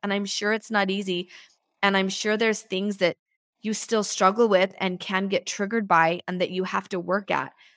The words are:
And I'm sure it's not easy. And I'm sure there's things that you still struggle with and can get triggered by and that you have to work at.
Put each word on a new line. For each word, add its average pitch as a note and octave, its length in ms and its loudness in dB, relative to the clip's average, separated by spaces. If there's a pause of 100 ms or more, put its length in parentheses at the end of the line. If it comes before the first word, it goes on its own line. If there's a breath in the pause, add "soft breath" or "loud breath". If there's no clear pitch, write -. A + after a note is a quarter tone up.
And G3+ 100 -2
I'm G3+ 120 -2
sure G#3 280 -2
it's A3 180 -4
not G3+ 200 0
easy. F#3+ 380 -4 (540 loud breath)
And G3 140 2
I'm F#3+ 120 2
sure G#3+ 280 -2
there's A3 260 0
things G3 360 -4
that F3 180 2 (460)
you G#3+ 120 -2
still G#3+ 300 0
struggle G#3 440 4
with F#3+ 300 4
and F3+ 220 -4
can G3 280 -2
get F#3+ 180 -2
triggered G#3 420 -4
by E3+ 400 4
and F3+ 120 -4
that F#3 100 0
you F#3 140 -2
have F#3+ 260 -4
to F#3 100 -4
work F#3 300 -2
at. C#3 220 -2 (240 soft breath)